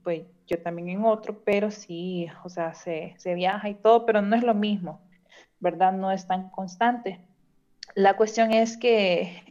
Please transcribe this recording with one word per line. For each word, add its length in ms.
pues, 180
yo 160
también 280
en 140
otro, 400
pero 260
sí, 580
o 40
sea, 260
se, 440
se 160
viaja 340
y 60
todo, 320
pero 160
no 140
es 80
lo 100
mismo, 460
¿verdad? 320
No 200
es 140
tan 240
constante. 680
La 220
cuestión 360
es 240
que, 760